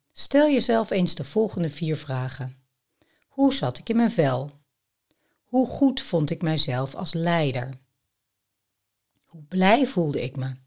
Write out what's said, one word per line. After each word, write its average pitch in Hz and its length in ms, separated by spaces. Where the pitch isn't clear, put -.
Stel 294 340
jezelf 226 400
eens 185 260
de - 80
volgende 202 460
vier 156 280
vragen. 127 580
Hoe 269 260
zat 135 240
ik - 120
in 226 60
mijn 233 160
vel? 139 400
Hoe 247 240
goed 262 340
vond 156 280
ik 165 120
mijzelf 135 540
als - 180
leider? 147 640
Hoe 156 200
blij 190 420
voelde 160 380
ik 123 120
me? 131 160